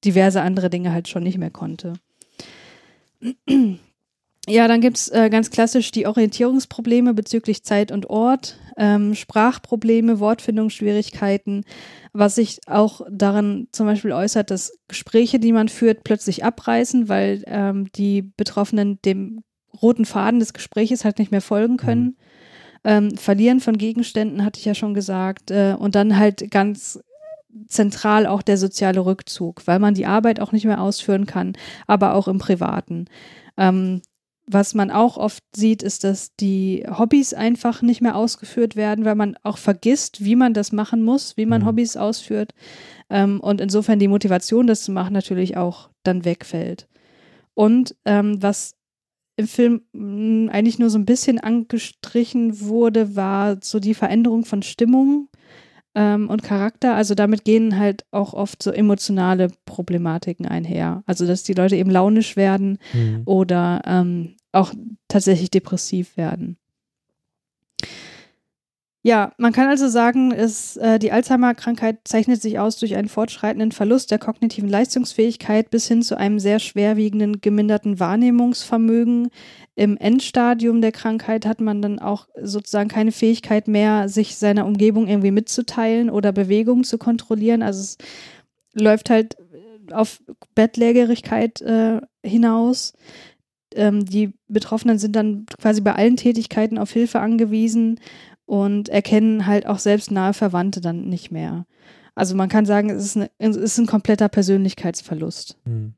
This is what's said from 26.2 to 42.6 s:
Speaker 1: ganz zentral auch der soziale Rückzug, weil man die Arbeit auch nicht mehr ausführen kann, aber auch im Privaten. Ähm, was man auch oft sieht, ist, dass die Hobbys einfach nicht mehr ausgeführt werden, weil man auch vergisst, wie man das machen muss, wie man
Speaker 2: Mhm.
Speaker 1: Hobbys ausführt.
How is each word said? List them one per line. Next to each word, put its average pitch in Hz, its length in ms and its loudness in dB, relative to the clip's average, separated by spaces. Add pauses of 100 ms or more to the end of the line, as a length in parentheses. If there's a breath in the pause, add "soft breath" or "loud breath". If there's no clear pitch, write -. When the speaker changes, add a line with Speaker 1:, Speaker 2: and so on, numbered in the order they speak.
Speaker 1:
ganz 202 500 -2 (680)
zentral 214 600 2
auch 196 140 -2
der 202 160 2
soziale 190 480 0
Rückzug, 180 600 -6
weil 180 140 2
man 208 140 4
die 190 120 -2
Arbeit 220 340 0
auch 208 120 -6
nicht 214 140 0
mehr 202 160 0
ausführen 196 440 -2
kann, 185 280 -6 (340 loud breath)
aber 202 260 2
auch 196 140 0
im 190 100 -2
Privaten. 175 680 -4 (520 loud breath)
Ähm, 185 440 0 (480)
was 202 240 0
man 202 180 0
auch 233 260 2
oft - 260 -6 (100)
sieht, 214 300 0
ist, 196 220 -6
dass 196 320 -4
die 190 500 -2
Hobbys 247 460 2
einfach 233 480 -2
nicht 240 180 2
mehr 240 160 0
ausgeführt 226 600 -4
werden, 214 260 -2
weil 214 120 2
man 208 280 -2
auch 208 140 -6
vergisst, 208 640 0
wie 214 140 4
man 247 160 4
das 208 180 -2
machen 214 320 -2
muss, 254 320 0
wie 220 100 -2
man 226 180 2
Speaker 2:
Mhm. - 20 2
Speaker 1:
Hobbys 226 320 0
ausführt. 214 560 -6 (560 loud breath)